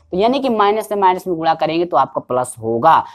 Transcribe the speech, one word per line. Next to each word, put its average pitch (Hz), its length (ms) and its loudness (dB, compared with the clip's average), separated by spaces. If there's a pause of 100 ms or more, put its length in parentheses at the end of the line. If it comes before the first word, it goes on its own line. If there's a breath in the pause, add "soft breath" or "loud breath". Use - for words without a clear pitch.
(100)
तो 180 60 -6
यानी 240 240 0
कि 269 100 -2
माइनस 214 380 0
से 208 80 -6
माइनस 190 300 0
में 180 100 -4
गुणा 160 180 0
करेंगे 160 300 -2
तो 170 120 -2
आपका 139 260 0
प्लस 127 380 -4
होगा। 117 420 2 (120 loud breath)